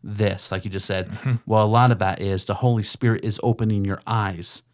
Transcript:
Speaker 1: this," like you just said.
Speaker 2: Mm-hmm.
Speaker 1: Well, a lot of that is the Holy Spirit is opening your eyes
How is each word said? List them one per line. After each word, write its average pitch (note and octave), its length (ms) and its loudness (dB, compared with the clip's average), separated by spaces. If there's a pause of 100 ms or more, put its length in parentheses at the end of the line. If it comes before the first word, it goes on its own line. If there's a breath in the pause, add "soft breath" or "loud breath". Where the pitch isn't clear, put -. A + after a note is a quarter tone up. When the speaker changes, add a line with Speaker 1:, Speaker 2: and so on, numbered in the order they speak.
Speaker 1:
this," G2+ 480 -2
like F#2+ 140 -4
you G2 80 -6
just F#2+ 140 -6
said. F#2 220 -4
Speaker 2:
Mm-hmm. B2 260 -2 (120)
Speaker 1:
Well, A2 180 4
a G#2 40 2
lot A#2+ 240 6
of A2 80 0
that F#2+ 200 0
is F#2+ 260 -2
the G2+ 80 0
Holy A#2+ 280 2
Spirit - 420 0
is G#2 200 -4
opening A2 400 0
your G2 240 -4
eyes G2+ 540 -4 (120)